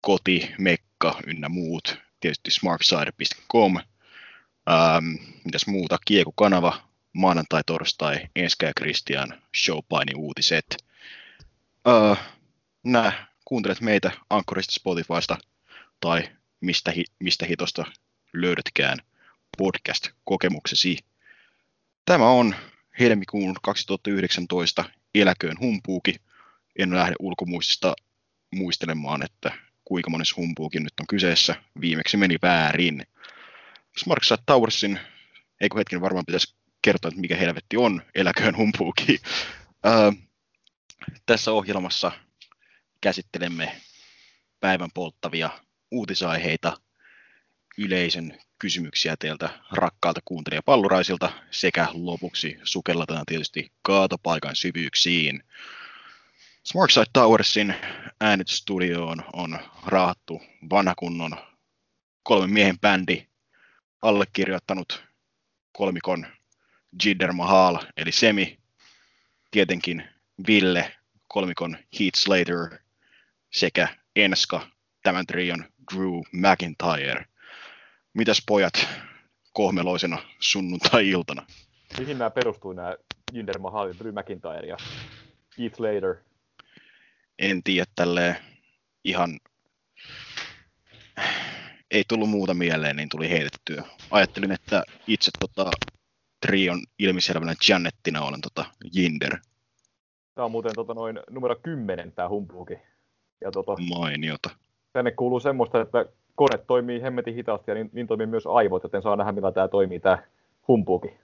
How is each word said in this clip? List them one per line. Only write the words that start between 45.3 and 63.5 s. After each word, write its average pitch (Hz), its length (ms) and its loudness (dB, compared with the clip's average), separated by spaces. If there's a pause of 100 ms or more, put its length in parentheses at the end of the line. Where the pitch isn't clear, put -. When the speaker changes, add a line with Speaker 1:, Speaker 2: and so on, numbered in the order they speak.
Speaker 1:
uutisaiheita, 85 840 -4 (1000)
yleisön 87 600 -4 (220)
kysymyksiä 85 580 -4
teiltä 78 320 -6 (220)
rakkaalta - 540 0
kuuntelijapalluraisilta 92 1080 2 (200)
sekä 85 420 0
lopuksi 85 720 -6
sukelletaan 82 600 -4
tietysti - 460 -8 (100)
kaatopaikan 87 760 0
syvyyksiin. 82 880 0 (1200)
Smarkside 156 480 4
Towersin 107 600 6 (460)
äänitysstudioon 90 1040 -2 (100)
on 80 260 -8 (260)
raahattu 90 560 0 (280)
vanha 92 260 4
kunnon 85 400 -8 (880)
kolmen 95 260 4
miehen 98 300 4
bändi, 92 480 2 (720)